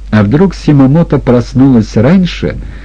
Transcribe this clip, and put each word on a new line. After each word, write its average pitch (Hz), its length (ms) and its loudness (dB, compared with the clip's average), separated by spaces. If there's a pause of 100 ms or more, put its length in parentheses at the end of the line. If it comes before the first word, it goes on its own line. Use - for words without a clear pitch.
А 107 140 2
вдруг 151 320 0
Симамото 143 640 2
проснулась 123 760 0
раньше 170 600 0 (300)